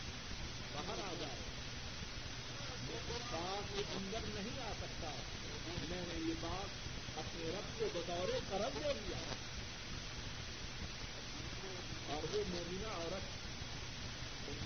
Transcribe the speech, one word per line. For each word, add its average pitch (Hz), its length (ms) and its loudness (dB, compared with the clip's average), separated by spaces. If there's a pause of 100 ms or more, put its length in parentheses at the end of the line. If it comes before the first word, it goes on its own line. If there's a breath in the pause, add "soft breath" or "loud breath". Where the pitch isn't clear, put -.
(720)
باہر 170 260 0 (120)
آ 165 100 0
جائے، 104 180 0 (1500)
میں - 300 0
اس - 140 2
باغ 180 300 2 (140)
کے 202 80 4 (140)
اندر 190 220 2 (160)
نہیں 233 260 0
آ 220 200 0
سکتا، 175 300 0 (560)
میں 175 360 0 (100)
نے 165 160 2
یہ 165 120 4
باغ 180 260 2 (500)
اپنے 165 320 0
رب - 320 0
کو 220 120 6
بطور 175 360 2 (220)
قرض 214 340 4
دے 285 80 6 (160)
دیا۔ - 80 2 (3000)
اور 180 280 2
وہ 208 120 6
مومنہ 180 380 0
عورت، 185 360 2 (1300)
ان - 180 0